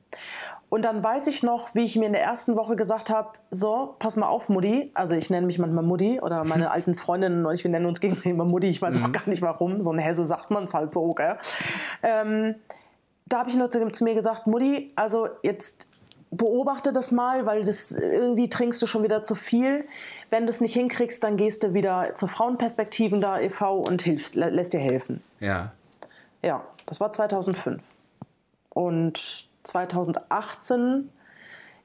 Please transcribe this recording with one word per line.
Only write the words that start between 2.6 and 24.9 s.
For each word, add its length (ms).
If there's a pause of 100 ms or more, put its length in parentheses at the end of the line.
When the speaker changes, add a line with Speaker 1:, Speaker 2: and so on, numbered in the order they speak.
Speaker 1:
gesagt 340
hab, 300 (100)
„So, 480
pass 180
mal 120
auf, 200
Mutti.“ 460
Also 220
ich 160
nenne 160
mich 100
manchmal 260
Mutti 360
oder 240
meine 280
Speaker 2:
<laughs> 0
Speaker 1:
alten 220
Freundinnen 540
und 80
ich, 80
wir 80
nennen 160
uns 120
gegenseitig 320
immer 140
Mutti. 220
Ich 120
weiß 180
auch 100
Speaker 2:
Mhm. 60
Speaker 1:
gar 140
nicht 140
warum. 400
So 100
ein 60
Hesse 300
sagt 240
man's 240
halt 180
so, 220
gell? 200 (680)
Ähm, 520 (680)
da 140
hab 80
ich 80
nur 160
zu, 200
zu 120
mir 100
gesagt: 320
Mutti, 500
also 340 (120)
jetzt 460 (500)
beobachte 560
das 180
mal, 340
weil 180
das, 280
irgendwie 580
trinkst 320
du 60
schon 160
wieder 200
zu 120
viel. 500 (440)
Wenn 180
du's 140
nicht 120
hinkriegst, 500
dann 140
gehst 260
du 100
wieder 420
zur 140
Frauenperspektiven 920
da 180
e 100
V 300
und 220
hilfst, 340
lä-, 140
lässt 240
dir 60
helfen. 420 (180)